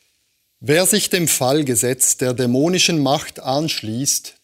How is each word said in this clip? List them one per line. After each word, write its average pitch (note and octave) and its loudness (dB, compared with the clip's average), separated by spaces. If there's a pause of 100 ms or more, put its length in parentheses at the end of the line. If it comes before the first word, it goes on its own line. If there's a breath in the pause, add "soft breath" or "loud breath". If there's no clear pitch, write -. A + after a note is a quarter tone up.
(600)
Wer D#3 2
sich - 0
dem F3 0
Fallgesetz C3 0
der B2+ -2
dämonischen C#3+ 2
Macht C#3+ -2
anschließt, C3 -4 (100)